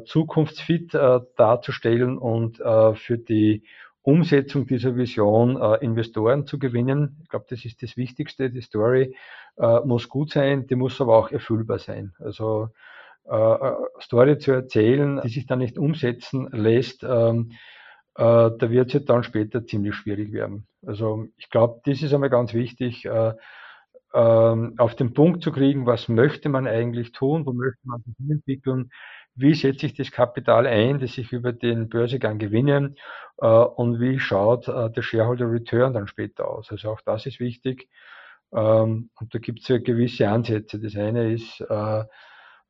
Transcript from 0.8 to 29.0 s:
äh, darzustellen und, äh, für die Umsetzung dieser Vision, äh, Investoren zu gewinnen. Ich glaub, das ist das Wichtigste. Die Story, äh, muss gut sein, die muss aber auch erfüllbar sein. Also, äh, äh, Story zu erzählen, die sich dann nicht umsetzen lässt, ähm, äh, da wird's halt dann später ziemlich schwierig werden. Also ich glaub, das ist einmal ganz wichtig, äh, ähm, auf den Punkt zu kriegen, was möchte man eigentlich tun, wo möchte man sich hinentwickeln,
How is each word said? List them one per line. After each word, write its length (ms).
äh, 240
darzustellen 800
und, 440
äh, 340
für 240
die 440
Umsetzung 680
dieser 280
Vision, 640
äh, 240
Investoren 600
zu 140
gewinnen. 640
Ich 60
glaub, 180
das 180
ist 160
das 160
Wichtigste. 540
Die 100
Story, 540
äh, 220
muss 300
gut 200
sein, 380
die 80
muss 260
aber 160
auch 140
erfüllbar 480
sein. 400
Also, 500
äh, 80
äh, 380
Story 380
zu 140
erzählen, 720
die 60
sich 180
dann 100
nicht 220
umsetzen 720
lässt, 520
ähm, 500
äh, 80
da 460
wird's 240
halt 160
dann 140
später 420
ziemlich 300
schwierig 360
werden. 360
Also 400
ich 140
glaub, 360
das 180
ist 100
einmal 160
ganz 240
wichtig, 520
äh, 280
ähm, 640
auf 180
den 180
Punkt 300
zu 80
kriegen, 360
was 200
möchte 400
man 200
eigentlich 440
tun, 340
wo 80
möchte 320
man 180
sich 140
hinentwickeln, 720